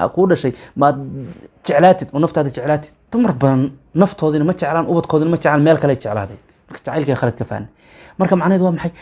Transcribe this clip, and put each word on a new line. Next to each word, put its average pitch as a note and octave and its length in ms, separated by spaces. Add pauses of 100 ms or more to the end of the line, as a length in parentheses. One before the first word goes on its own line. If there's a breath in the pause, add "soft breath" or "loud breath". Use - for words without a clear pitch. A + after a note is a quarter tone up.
aa F2+ 80
kuu F#3 180
dhashay, D3 260 (220 loud breath)
maad C#3 220 (640)
jeclaatid, F3+ 500
oo C#3+ 60
naftaada D#3 300
jeclaatid. D3 420 (220)
Dumar A#3 200
badan C3+ 380 (220)
naftoodina D#3 500
ma F3 100
jeclaan, D#3+ 360
ubadkoodina E3 400
ma E3+ 80
jeclaan, D3+ 240
meel D#3 160
kale D3 180
jeclaaday. G#2 420 (320)
Marka - 160
jacaylka C3+ 300
khalad A#2+ 220
ka - 80
fahna. G#2+ 220 (500 loud breath)
Marka F#3+ 180
macnaheedu F3+ 300
waa F3+ 60
maxay? E3+ 200 (100)